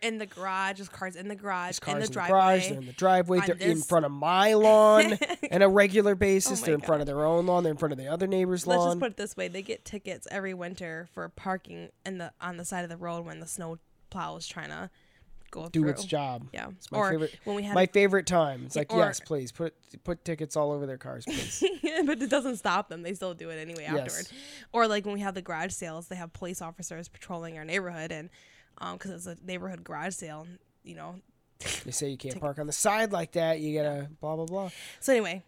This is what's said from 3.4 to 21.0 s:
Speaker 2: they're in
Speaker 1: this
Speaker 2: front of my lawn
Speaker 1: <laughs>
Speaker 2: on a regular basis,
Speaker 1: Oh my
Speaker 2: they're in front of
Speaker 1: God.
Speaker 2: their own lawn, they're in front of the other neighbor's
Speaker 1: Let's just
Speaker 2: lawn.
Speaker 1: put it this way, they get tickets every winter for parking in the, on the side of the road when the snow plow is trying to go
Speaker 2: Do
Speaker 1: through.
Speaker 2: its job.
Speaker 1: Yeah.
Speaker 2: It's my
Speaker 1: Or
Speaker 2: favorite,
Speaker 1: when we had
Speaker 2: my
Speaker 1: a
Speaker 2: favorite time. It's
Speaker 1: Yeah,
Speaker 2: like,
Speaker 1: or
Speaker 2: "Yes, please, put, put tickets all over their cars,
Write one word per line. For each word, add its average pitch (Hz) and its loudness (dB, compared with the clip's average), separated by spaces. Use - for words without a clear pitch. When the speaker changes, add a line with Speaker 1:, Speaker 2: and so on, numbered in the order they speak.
Speaker 2:
they're 170 2
in 180 2
Speaker 1:
this 151 -2
Speaker 2:
front 165 4
of 143 -2
my 180 4
lawn 214 10
Speaker 1:
<laughs> - -4
Speaker 2:
on 185 6
a 196 10
regular 202 6
basis, 196 2
Speaker 1:
Oh - -4
my - -6
Speaker 2:
they're 156 4
in 147 -2
front 151 2
of 143 -2
Speaker 1:
God. 139 -4
Speaker 2:
their 151 2
own 170 4
lawn, 175 4
they're 160 2
in 147 -2
front 156 -2
of 135 -6
the 131 -10
other 170 -2
neighbor's 185 0
Speaker 1:
Let's 180 6
just 175 4
Speaker 2:
lawn. 175 0
Speaker 1:
put 247 -2
it - -14
this - -10
way, 185 -6
they 185 -10
get 214 -8
tickets - -12
every 190 -6
winter 175 -10
for 170 -10
parking 175 -8
in 190 -8
the, 170 -12
on 175 -10
the 170 -12
side 180 -6
of 170 -10
the 170 -12
road 170 -8
when 160 -14
the 165 -16
snow 165 -10
plow 160 -8
is 165 -14
trying 156 -12
to 165 -12
go 160 -12
Speaker 2:
Do 160 0
Speaker 1:
through. 147 2
Speaker 2:
its 165 -6
job. 139 -4
Speaker 1:
Yeah. - -10
Speaker 2:
It's - -18
my 214 -2
Speaker 1:
Or 202 2
Speaker 2:
favorite, 156 -2
Speaker 1:
when 202 -4
we 202 -6
had 202 -6
Speaker 2:
my 185 6
Speaker 1:
a 185 4
Speaker 2:
favorite 196 4
time. 143 0
It's - -12
Speaker 1:
Yeah, 151 0
Speaker 2:
like, 147 -4
Speaker 1:
or 180 4
Speaker 2:
"Yes, - 2
please, 135 -6
put, 165 -8
put 175 -6
tickets 156 -6
all 147 2
over 143 -4
their 131 -8
cars, 131 -12